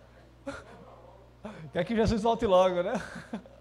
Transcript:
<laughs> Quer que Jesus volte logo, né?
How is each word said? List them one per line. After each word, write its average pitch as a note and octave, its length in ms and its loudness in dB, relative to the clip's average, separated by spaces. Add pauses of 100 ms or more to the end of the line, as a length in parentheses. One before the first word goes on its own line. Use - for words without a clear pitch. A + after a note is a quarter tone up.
(460)
<laughs> - 1300 -20
Quer F3 120 -2
que A3+ 100 -4
Jesus G#3+ 280 2
volte A#3 240 0
logo, F3+ 360 4
né? G#3 100 -2 (680)